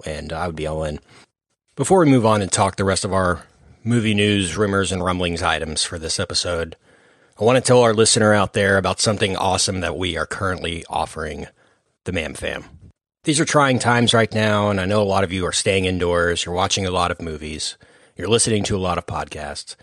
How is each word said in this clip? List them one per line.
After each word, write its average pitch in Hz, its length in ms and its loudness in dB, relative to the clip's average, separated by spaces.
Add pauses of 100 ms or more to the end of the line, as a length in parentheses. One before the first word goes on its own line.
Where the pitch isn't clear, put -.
And 78 260 -10
I 80 140 -4
would 85 100 -8
be 78 120 -6
all 78 160 -4
in. 76 160 -6 (760)
Before 180 240 4
we 160 100 4
move 127 160 6
on 107 160 4
and 90 80 -4
talk 98 260 0
the 101 80 -2
rest 95 200 0
of 95 80 -4
our 90 320 0 (400)
movie 110 300 0
news, 101 420 2
rumors, 98 360 0
and 92 120 -2
rumblings 90 380 -2
items 78 400 -2
for - 160 -6
this 80 220 -6
episode, 82 560 -4 (640)
I 104 40 0
want 123 120 6
to 120 60 2
tell 123 200 6
our 113 120 4
listener 107 380 4
out 101 200 2
there 98 260 2
about 92 220 0
something 98 360 0
awesome 95 440 -2
that 85 180 -4
we 87 180 -4
are 78 100 -4
currently 85 640 -6
offering 78 580 -6 (580)
the 92 80 -6
Mam 82 220 -4
Fam. - 300 -8 (600)
These 151 160 0
are 160 40 0
trying 135 360 4
times 120 340 4
right 113 180 2
now, 107 380 2
and 98 100 0
I 90 60 -2
know 104 160 2
a - 20 2
lot 98 200 2
of 85 80 -4
you 92 120 -2
are 80 80 -2
staying 95 340 0
indoors, 87 580 0
you're 85 100 -6
watching 98 320 -2
a 92 40 -2
lot 90 200 0
of 87 100 -8
movies, 78 560 -10 (400)
you're 90 120 -6
listening 110 360 2
to 107 120 -2
a - 20 -6
lot 92 180 -2
of 82 100 -6
podcasts. 76 760 -10